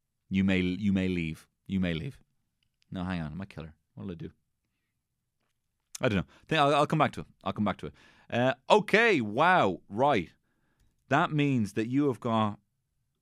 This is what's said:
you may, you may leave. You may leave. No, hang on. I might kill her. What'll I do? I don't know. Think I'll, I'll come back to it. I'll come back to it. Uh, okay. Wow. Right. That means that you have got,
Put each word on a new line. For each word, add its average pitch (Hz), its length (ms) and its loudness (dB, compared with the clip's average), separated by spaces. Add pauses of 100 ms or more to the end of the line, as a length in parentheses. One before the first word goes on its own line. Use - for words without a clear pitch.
(300)
you 95 140 2
may, 95 160 2
you 92 320 0
may 95 160 2
leave. 82 400 -4 (200)
You 98 120 -2
may 87 140 -2
leave. 80 240 -8 (720)
No, 92 120 -8
hang 90 180 -6
on. 76 100 -8
I 76 40 -12
might 95 140 -12
kill - 140 -16
her. 78 100 -18 (220)
What'll 95 160 -12
I 85 40 -12
do? 82 140 -14 (1700)
I 127 80 2
don't 101 80 2
know. 82 80 0 (220)
Think 156 140 2
I'll, 143 140 4
I'll 147 120 4
come 156 120 0
back 135 140 2
to 85 80 -10
it. 76 60 -14 (160)
I'll 95 100 -6
come 104 120 -2
back 92 120 -2
to - 100 -12
it. 69 60 -16 (360)
Uh, 127 240 0 (160)
okay. 208 520 4
Wow. 117 580 2 (100)
Right. 107 400 0 (800)
That 156 220 0
means 139 420 0
that 110 140 -2
you 139 200 0
have 123 120 -2
got, 110 400 -2 (640)